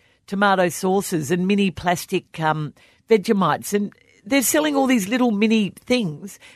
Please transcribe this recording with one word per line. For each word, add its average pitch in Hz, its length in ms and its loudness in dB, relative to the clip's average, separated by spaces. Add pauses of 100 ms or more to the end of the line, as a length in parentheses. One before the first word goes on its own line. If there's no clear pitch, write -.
(280)
tomato 196 420 2
sauces 185 640 -2
and 180 160 0
mini 196 240 2
plastic, - 680 -6
um, 156 340 -2 (360)
Vegemites, 190 640 2
and 202 180 -2 (320)
they're 262 200 0
selling 302 320 0
all 269 120 2
these 220 220 2
little 247 220 2
mini 214 400 2 (120)
things 196 560 -4 (160)